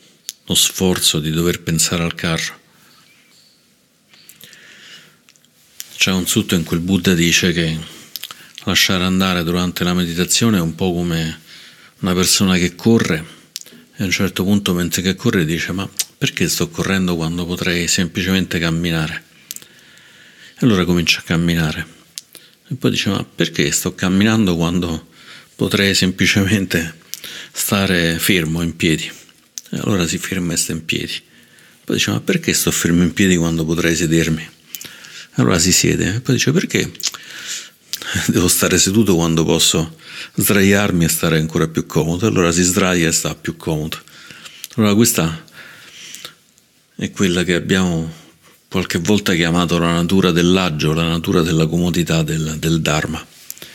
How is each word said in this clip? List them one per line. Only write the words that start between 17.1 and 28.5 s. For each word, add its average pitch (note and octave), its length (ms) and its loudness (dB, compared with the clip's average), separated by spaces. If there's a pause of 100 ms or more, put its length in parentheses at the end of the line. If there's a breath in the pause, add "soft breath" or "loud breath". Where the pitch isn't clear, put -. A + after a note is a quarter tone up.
quando E2 320 -4
potrei F2 400 -2
semplicemente F#2 720 0
camminare?" E2 640 -2 (1300 loud breath)
E - 40 -20
allora G2+ 260 4
comincia E2+ 360 2
a - 20 -14
camminare. E2+ 640 0 (800 loud breath)
E D3 80 -10
poi B2+ 160 0
dice: G#2 200 -2
"Ma G2 140 -2
perché - 460 -2
sto - 240 -2
camminando G2 640 2
quando E2+ 500 -2 (480 loud breath)
potrei G2 400 0
semplicemente F#2 1120 0 (460 loud breath)
stare F2 680 0
fermo E2+ 420 0